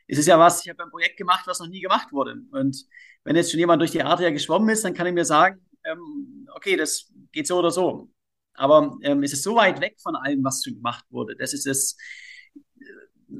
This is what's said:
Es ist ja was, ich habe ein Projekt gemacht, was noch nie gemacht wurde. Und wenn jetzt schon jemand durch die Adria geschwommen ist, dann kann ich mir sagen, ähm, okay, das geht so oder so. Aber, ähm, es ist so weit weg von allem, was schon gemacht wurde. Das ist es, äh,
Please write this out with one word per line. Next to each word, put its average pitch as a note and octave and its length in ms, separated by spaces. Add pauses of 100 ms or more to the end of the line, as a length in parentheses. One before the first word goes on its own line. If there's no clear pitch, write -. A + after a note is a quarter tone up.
Es C3+ 120
ist D#3 100
ja E3+ 100
was, E3+ 260
ich F3 60
habe E3+ 140
ein E3 80
Projekt E3+ 260
gemacht, F#3 300
was F3+ 120
noch E3+ 100
nie F#3+ 100
gemacht F#3+ 320
wurde. B2 240 (160)
Und C3+ 340 (380)
wenn D3+ 120
jetzt E3+ 140
schon D#3 100
jemand E3+ 200
durch D#3+ 120
die D3 120
Adria E3+ 260
geschwommen D#3+ 400
ist, A3 140
dann F3+ 100
kann F3 140
ich F3+ 60
mir E3+ 120
sagen, E3+ 360 (220)
ähm, D#3+ 680
okay, F#3+ 220
das - 360 (200)
geht D3 160
so F3+ 100
oder E3+ 140
so. F3 400 (420)
Aber, D3 480
ähm, C#3+ 220
es C#3 100
ist C#3 100
so A3 120
weit F#3 260
weg - 220
von E3 120
allem, C3+ 280
was C3 200
schon A#2+ 120
gemacht A#2+ 340
wurde. B2 260
Das C3 180
ist C#3 120
es, - 320 (840)
äh, - 40 (560)